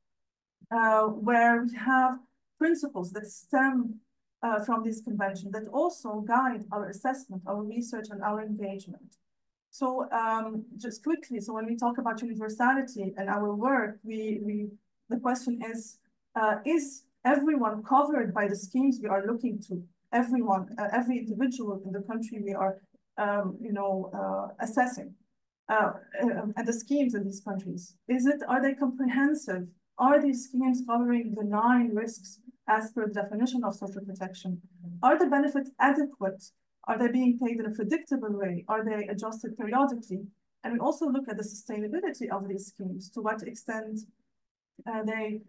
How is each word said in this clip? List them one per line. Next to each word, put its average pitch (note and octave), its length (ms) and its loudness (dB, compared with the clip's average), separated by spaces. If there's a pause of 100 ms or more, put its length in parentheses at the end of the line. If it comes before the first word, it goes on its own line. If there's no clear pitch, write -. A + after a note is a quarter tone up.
(680)
uh, A3 380 6
where A#3 560 6
we A#3+ 120 -2
have B3+ 440 4 (400)
principles C#4+ 540 0
that G#3+ 120 -8
stem, C4 680 2 (480)
uh, G#3+ 200 0
from A3 200 0
this A3 180 -4
convention G3 500 -4
that G#3+ 220 -6
also A#3+ 480 -2
guide A#3 500 2
our G3+ 180 -6
assessment, G3+ 580 -6
our G3+ 160 -4
research, A3 480 -6
and G3+ 100 -10
our G#3 220 -2
engagement. G3 720 -8 (560)
So, C4 400 -2
um, A3 520 -2 (140)
just - 260 -10
quickly, D4 380 -2
so A3+ 120 -8
when A3 120 -4
we A#3 100 -2
talk A#3+ 220 0
about A#3 240 -2
universality A3+ 960 0
and G3 100 -4
our G#3 280 0
work, A3 480 0
we, A3 400 -4
we G#3 240 -4 (420)
the A#3 100 -2
question B3 420 -2 (100)
is, - 280 -12 (360)
uh, G#3+ 200 4 (100)
is D4+ 380 0 (220)
everyone B3+ 580 4
covered C4 500 4
by G#3 140 2
the G3 80 0
schemes B3+ 460 2
we G#3 80 -4
are G3 160 2
looking A3+ 420 -2
to? F3 160 -6 (300)
Everyone, A#3 640 2
uh, G#3 160 -2
every A#3+ 240 2
individual A3 680 -2
in F#3+ 60 -8
the G3 100 -4
country A3+ 420 -6
we G3 100 -4
are, F#3+ 260 0 (380)
um, G3+ 420 0
you A3 140 -4
know, G3 400 -2
uh, G3 400 -4 (100)
assessing, A#3 500 -2 (560)
uh, G#3+ 220 4 (300)
um, A3 340 0
and A#3 120 -2
the A#3 60 0
schemes C4+ 400 2
in G3+ 120 0
these - 160 -8
countries. F#3+ 540 -8 (120)
Is B3 180 2
it, D4 220 4
are B3 140 2
they C#4 120 2
comprehensive? B3+ 920 0 (300)
Are C#4+ 240 8
these C4+ 240 0
schemes B3+ 420 2
covering A#3 480 2
the G#3+ 80 -4
nine A#3 500 4
risks - 460 -6 (280)
as A3 240 2
per G#3+ 160 -2
the G#3 60 -4
definition A3 500 0
of G3 120 -2
social G3 300 -8
protection? F#3+ 560 -8 (400)
Are D4 160 8
the F4+ 80 6
benefits C#4+ 540 2
adequate? C#4 640 2 (440)
Are A3 100 0
they A#3+ 120 2
being B3 340 4
paid A#3 160 -2
in G#3+ 60 -4
a G#3+ 60 -4
predictable A3 600 -2
way? F#3 360 -2
Are A3 180 -2
they G#3 220 -2
adjusted A3 500 -8
periodically? A#3 640 0 (420)
And A#3 100 -4
we A#3 60 -2
also D4+ 280 0
look C4+ 200 0
at G#3 100 -6
the G#3+ 60 -6
sustainability A3 840 -6
of G3 180 -6
these G3 200 -6
schemes. F#3+ 440 -10
To A#3 100 -8
what G#3+ 220 -4
extent, A3 560 -8 (880)
uh, A3 140 -4
they, G#3+ 460 -4